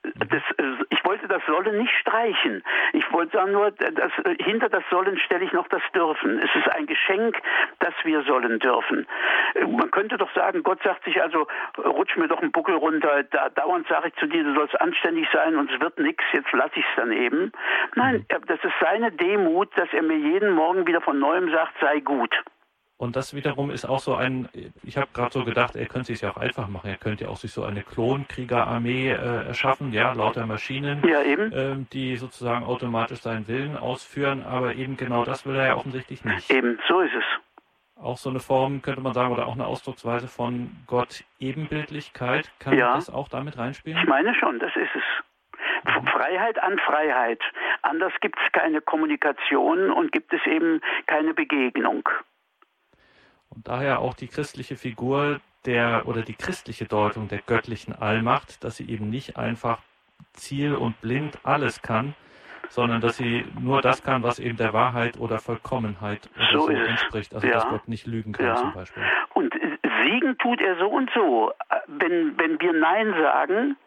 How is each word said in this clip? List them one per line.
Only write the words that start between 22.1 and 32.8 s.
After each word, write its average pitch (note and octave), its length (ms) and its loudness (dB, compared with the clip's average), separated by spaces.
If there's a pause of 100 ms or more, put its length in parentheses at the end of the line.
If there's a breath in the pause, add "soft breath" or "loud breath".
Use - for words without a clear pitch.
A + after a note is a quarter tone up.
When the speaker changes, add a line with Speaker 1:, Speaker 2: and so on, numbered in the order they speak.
Speaker 1:
Und B2 180 -4
das C3 180 -4
wiederum C#3+ 380 -4
ist B2+ 120 -8
auch C3+ 140 0
so C3 160 -2
ein, B2+ 340 -2 (360)
ich - 120 -10
hab C#3 160 -2
grad B2 200 -2
so B2+ 120 -2
gedacht, A#2+ 300 0
er A#2 120 -6
könnte B2+ 200 -6
sich's A#2 140 -6
ja G2+ 100 -2
auch - 60 -12
einfach A#2+ 320 -4
machen, G2 200 -8
er F#2+ 100 -6
könnte G#2+ 260 -6
ja G2 60 -8
auch - 60 -6
sich - 160 -10
so G#2+ 120 -6
eine G2+ 180 -4
Klonkriegerarmee, B2 1300 0
äh, A#2+ 380 -2
erschaffen, C3 440 0
ja, A#2 200 2
lauter A2+ 340 0
Maschinen, C#3 580 -4
Speaker 2:
Ja, D#3 160 6
eben. D3 320 2
Speaker 1:
ähm, C3+ 400 -2
die C3 220 -4
sozusagen A#2+ 500 -4
automatisch A#2 540 -2